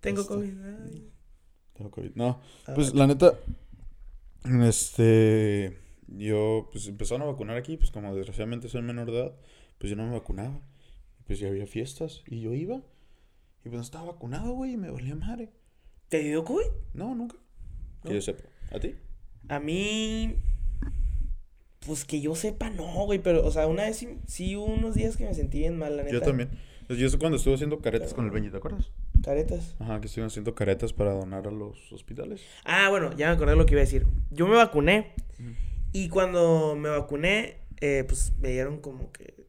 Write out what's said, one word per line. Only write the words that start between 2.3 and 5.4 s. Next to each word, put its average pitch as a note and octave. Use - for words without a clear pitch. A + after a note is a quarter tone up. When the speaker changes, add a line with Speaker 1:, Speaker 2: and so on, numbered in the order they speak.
Speaker 1:
Ah, C#3+
Speaker 2:
pues, C#3
Speaker 1:
ok. A#2+
Speaker 2:
la C#3
neta, C#3+
este, A2